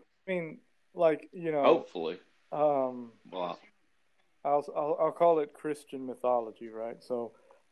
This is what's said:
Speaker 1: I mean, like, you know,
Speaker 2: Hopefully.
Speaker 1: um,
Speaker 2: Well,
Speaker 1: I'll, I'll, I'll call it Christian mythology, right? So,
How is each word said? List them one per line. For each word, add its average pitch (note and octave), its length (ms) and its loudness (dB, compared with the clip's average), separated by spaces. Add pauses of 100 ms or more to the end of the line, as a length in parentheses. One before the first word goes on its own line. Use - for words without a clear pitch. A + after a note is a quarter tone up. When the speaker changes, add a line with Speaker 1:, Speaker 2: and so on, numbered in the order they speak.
(280)
Speaker 1:
I F#3+ 40 -4
mean, E3 260 -6 (360)
like, D#3+ 400 2
you E3+ 180 -4
know, D3 120 2
Speaker 2:
Hopefully. F2 560 2 (320)
Speaker 1:
um, C3 600 0 (180)
Speaker 2:
Well, F2 300 -6 (840)
Speaker 1:
I'll, C#3+ 220 0 (100)
I'll, D#3 260 -2
I'll D#3 100 2
call E3+ 280 4
it D3 140 -2
Christian C#3+ 520 -8
mythology, A#2+ 640 -2
right? A2+ 340 -10
So, A#2+ 300 -4 (380)